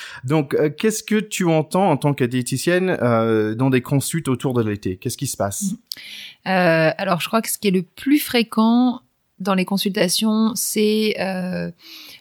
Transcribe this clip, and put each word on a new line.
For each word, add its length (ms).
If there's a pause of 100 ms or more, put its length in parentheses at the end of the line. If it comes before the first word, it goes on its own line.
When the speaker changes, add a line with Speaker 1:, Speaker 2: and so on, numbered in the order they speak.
(240)
Speaker 1:
Donc, 320
euh, 160
qu'est-ce 320
que 260
tu 160
entends 440
en 80
tant 160
que 100
diététicienne, 760
euh, 520
dans 160
des 120
consultes 480
autour 240
de 100
l'été ? 320
Qu'est-ce 220
qui 100
se 80
passe ? 380 (720)
Speaker 2:
Euh, 520
alors, 220
je 80
crois 140
que 80
ce 80
qui 100
est 40
le 100
plus 380
fréquent 840 (380)
dans 140
les 120
consultations, 920
c'est, 640
euh, 500 (520)